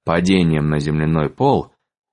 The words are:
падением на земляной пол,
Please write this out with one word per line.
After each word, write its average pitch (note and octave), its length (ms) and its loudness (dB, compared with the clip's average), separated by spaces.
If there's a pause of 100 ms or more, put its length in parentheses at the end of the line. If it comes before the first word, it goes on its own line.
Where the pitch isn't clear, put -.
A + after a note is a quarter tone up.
падением E2 640 0
на D2+ 100 0
земляной D#2 500 -2
пол, C3 440 -2 (400)